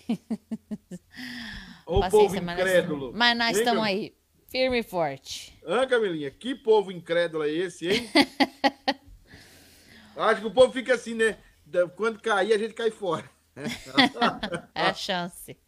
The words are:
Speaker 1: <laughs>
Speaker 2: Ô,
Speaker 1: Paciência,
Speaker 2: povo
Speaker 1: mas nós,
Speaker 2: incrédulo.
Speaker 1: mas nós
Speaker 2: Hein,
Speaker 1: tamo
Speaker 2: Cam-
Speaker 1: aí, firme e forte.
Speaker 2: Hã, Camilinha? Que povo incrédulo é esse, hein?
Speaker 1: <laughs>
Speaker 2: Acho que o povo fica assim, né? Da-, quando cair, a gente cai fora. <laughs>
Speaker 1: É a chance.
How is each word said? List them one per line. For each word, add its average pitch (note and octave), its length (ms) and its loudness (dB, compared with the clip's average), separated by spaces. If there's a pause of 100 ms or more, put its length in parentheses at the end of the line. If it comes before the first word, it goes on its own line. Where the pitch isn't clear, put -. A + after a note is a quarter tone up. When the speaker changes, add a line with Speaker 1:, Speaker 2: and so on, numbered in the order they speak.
Speaker 1:
<laughs> A3 1800 -10
Speaker 2:
Ô, F#3+ 140 2
Speaker 1:
Paciência, F#3+ 400 4
Speaker 2:
povo F3 60 -4
Speaker 1:
mas F3 120 -6
nós, F#3 100 2
Speaker 2:
incrédulo. D#3+ 460 2
Speaker 1:
mas A#3+ 240 4
nós A#3 200 0
Speaker 2:
Hein, A#3 60 2
Speaker 1:
tamo A#3 160 2
Speaker 2:
Cam- A3 60 0
Speaker 1:
aí, G3 280 -2 (340)
firme B3+ 300 0
e A3+ 40 0
forte. - 840 -6
Speaker 2:
Hã, A#3 200 0
Camilinha? F#3 440 0
Que B3+ 240 -8
povo G#3+ 360 2
incrédulo E3 540 -2
é D3 60 -2
esse, E3+ 380 -4
hein? A3+ 200 -2
Speaker 1:
<laughs> - 80 -2 (2000)
Speaker 2:
Acho G3 260 2
que A3+ 40 -4
o G#3+ 60 -6
povo B3 200 6
fica B3 220 -2
assim, A#3 200 -4
né? A3 240 0 (280)
Da-, F3 220 0
quando G#3 320 -6
cair, G#3 320 0
a G#3+ 60 4
gente G#3+ 160 -6
cai A3+ 160 -2
fora. F3 380 -4 (260)
<laughs> A3 1200 -2
Speaker 1:
É E3 120 -4
a F#3+ 80 0
chance. F3+ 640 -8 (120)